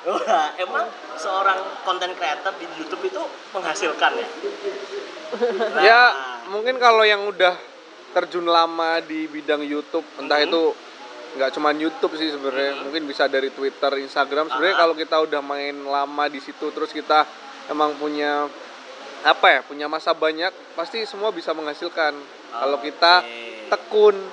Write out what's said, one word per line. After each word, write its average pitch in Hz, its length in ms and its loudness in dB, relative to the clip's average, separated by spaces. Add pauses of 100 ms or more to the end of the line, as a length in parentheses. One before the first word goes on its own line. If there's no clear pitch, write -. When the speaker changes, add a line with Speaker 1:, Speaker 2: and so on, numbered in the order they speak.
Speaker 1:
Wah, 180 540 2
emang 185 260 -2 (320)
seorang 190 400 2 (320)
content 180 240 -2
creator 160 460 -2
di 170 180 -10
YouTube 160 300 -8
itu 190 160 -4 (340)
menghasilkan 165 600 0
ya? - 100 -4 (1500)
Speaker 2:
Ya, 226 240 6
Speaker 1:
Nah. 240 80 6 (400)
Speaker 2:
mungkin 220 260 -2
kalau 226 300 6
yang 202 160 2
udah 180 320 2 (560)
terjun 175 320 -2
lama 165 560 2
di 156 260 -6
bidang 151 380 -2
YouTube, 147 400 -4 (140)
entah 139 180 0
Speaker 1:
Hmm. 147 120 4
Speaker 2:
itu 165 140 4 (720)
nggak 135 220 0
cuman 151 240 2
YouTube 160 360 0
sih 160 140 -2
sebenarnya, 139 480 -2
Speaker 1:
Hmm. 139 80 -8
Speaker 2:
mungkin 147 240 -4
bisa 143 180 0
dari 135 240 0
Twitter, 135 380 -2 (140)
Instagram. 139 500 0
Sebenarnya 165 240 2
Speaker 1:
Aha. 170 80 6
Speaker 2:
kalau 165 120 4
kita 160 220 -2
udah 156 220 2
main 143 400 -6
lama 143 480 0
di 147 160 -6
situ, 151 320 -8
terus 151 160 -4
kita 151 320 4 (440)
emang 151 280 2
punya, 147 560 -2 (680)
apa - 260 6
ya, 147 140 8
punya 147 260 -8
masa 156 240 -2
banyak, 160 380 0 (240)
pasti 214 320 -4
semua 208 260 -2
bisa 165 220 -4
menghasilkan. 156 640 -2 (340)
Kalau 135 280 0
kita 170 420 6
Speaker 1:
Oke. 117 480 -10
Speaker 2:
tekun. 208 480 6 (160)